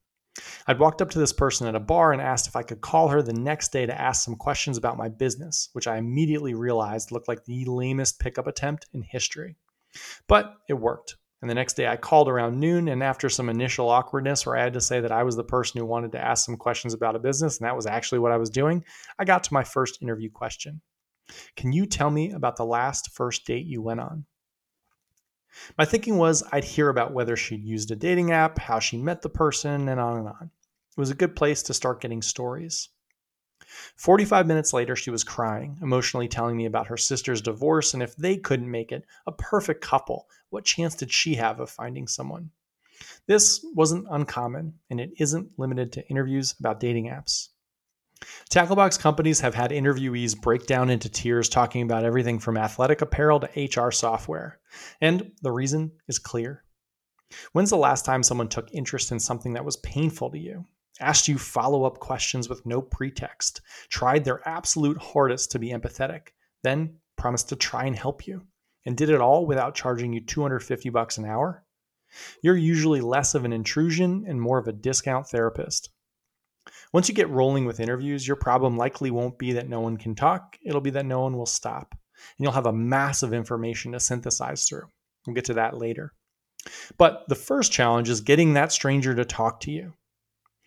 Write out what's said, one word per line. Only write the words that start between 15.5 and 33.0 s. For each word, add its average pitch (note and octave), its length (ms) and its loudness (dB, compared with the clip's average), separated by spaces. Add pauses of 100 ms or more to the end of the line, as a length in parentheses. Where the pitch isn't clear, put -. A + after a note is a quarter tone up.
who A#2 80 -4
wanted A#2 260 -4
to B2+ 80 -6
ask A#2+ 240 0
some A#2+ 120 -6
questions A#2 380 -4
about A2+ 200 0
a A2+ 60 -6
business, C#3 380 -2
and A#2 80 -4
that B2 100 -2
was A2+ 100 -6
actually A#2 320 -2
what A#2 140 4
I A#2 60 2
was A2+ 120 -2
doing, D3+ 340 0 (360)
I G3+ 40 -4
got F3+ 200 4
to - 100 -4
my C#3 80 2
first B2+ 400 -4
interview A2+ 280 -6
question. D3 500 -12 (760)
"Can B2+ 180 -2
you F#3 140 2
tell D3 240 0
me D#3 220 0
about C3 240 -2
the A#2 80 -4
last A#2+ 480 -2
first - 340 -6
date B2 200 -4
you C3+ 140 -8
went A2+ 200 -4
on?" D3+ 260 -10 (1500)
My D#3 80 4
thinking A3 340 2
was D#3+ 340 4
I'd C#3 120 0
hear D3+ 240 2
about B2 240 0
whether A#2+ 240 -2
she'd G#2+ 280 -6
used G#2+ 260 -6
a A2+ 60 -6
dating F3 360 0
app, D#3+ 260 2
how - 200 0
she A2+ 180 -2
met D3 260 -4
the - 60 -4
person, C#3+ 600 0
and C3 100 -2
on A#2 200 -2
and G#2+ 100 -8
on. E3 220 -16 (460)
It - 40 -2
was C3+ 100 0
a C3+ 40 -2
good F3 200 0
place D3 300 0
to B2+ 100 -6
start B2 260 -2
getting A#2 220 -6
stories. C3+ 680 -6 (1080)